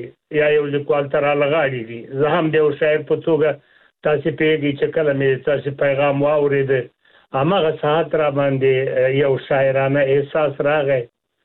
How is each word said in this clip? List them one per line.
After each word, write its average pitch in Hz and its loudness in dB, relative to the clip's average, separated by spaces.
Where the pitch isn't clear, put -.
یا 151 2
یو 151 2
لیکوال 143 -2
ته 151 -2
رالغاړي 143 0
دي. 117 -12
زه 135 0
هم 160 0
د 147 -2
یو 151 4
شاعر 151 0
په 151 -2
توګه 151 0
تاسې 151 0
پوهیږئ 156 0
چې 151 0
کله 151 2
مې 135 2
تاسې 139 -2
پیغام 139 0
واورېده، 139 2
هماغه 160 2
ساعت 156 0
را 151 2
باندې، 135 0
آه، 131 0
یو 135 0
شاعرانه 135 0
احساس 139 0
راغی. 143 0